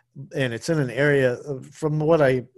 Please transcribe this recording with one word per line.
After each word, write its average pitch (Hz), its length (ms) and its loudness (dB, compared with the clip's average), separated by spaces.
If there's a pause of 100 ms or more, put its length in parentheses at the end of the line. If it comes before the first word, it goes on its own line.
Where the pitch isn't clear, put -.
(340)
And 135 180 -2
it's 113 160 -8
in 165 120 0
an 127 100 -2
area, 131 440 2
uh, 135 260 -10 (100)
from 151 300 -4
what 156 200 4
I 131 240 2 (140)